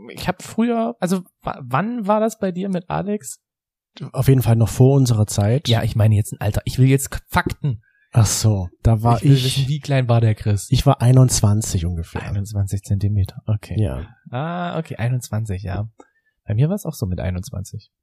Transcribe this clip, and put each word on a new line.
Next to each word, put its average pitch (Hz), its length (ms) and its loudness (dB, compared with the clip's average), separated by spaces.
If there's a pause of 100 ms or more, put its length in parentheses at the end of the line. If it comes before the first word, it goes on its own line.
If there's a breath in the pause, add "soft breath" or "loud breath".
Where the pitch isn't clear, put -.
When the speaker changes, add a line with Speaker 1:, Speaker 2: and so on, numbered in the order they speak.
(100)
Speaker 1:
ich - 180 -10
hab 180 140 -6
früher, 233 580 -2
also 180 220 0 (200)
wa-, - 200 -10
wann 185 440 -4
war 214 140 2
das 220 180 -2
bei 190 140 -4
dir 185 160 -6
mit 180 220 -6
Alex? 185 500 -6 (720)
Speaker 2:
Auf 127 160 0
jeden 135 140 6
Fall 113 140 2
noch 113 120 4
vor 131 280 4
unserer 120 300 2
Zeit. 110 420 0
Speaker 1:
Ja, 113 140 2
ich 113 140 -2
meine 110 180 4
jetzt 104 200 0
ein - 80 -12
Alter. 104 240 -2
Ich - 120 -4
will 131 100 6
jetzt 135 220 2
K-, - 160 -8
Fakten. - 540 -2 (320)
Speaker 2:
Ach 110 140 4
so, 98 420 0 (140)
da 113 200 4
war 117 140 4
Speaker 1:
Ich 104 80 -2
will 143 120 8
Speaker 2:
ich 127 80 0 (120)
Speaker 1:
wissen, 135 120 0
wie 147 120 -4
klein 131 300 -2
war 117 100 4
der 110 140 4
Chris? 104 360 -2
Speaker 2:
Ich - 140 2
war 135 160 4
einundzwanzig 110 840 4
ungefähr. 85 360 -6
Speaker 1:
Einundzwanzig 98 600 -4
Zentimeter, 101 640 -2
okay. 107 340 -2
Speaker 2:
Ja. 69 260 -2 (240)
Speaker 1:
Ah, 170 480 -6
okay, - 180 -8
einundzwanzig, 110 680 -4
ja. 98 260 -6 (560 soft breath)
Bei 98 100 -4
mir 131 140 2
war's 202 160 -4
auch 151 100 -8
so - 120 -6
mit 90 140 -4
einundzwanzig. 95 720 -8 (120)